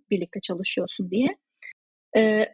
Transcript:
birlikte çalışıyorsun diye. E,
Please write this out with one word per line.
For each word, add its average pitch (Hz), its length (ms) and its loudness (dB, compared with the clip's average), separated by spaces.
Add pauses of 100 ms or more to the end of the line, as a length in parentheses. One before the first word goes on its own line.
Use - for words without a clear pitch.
birlikte 185 300 0
çalışıyorsun 180 720 -4
diye. 262 260 0 (800)
E, 214 360 4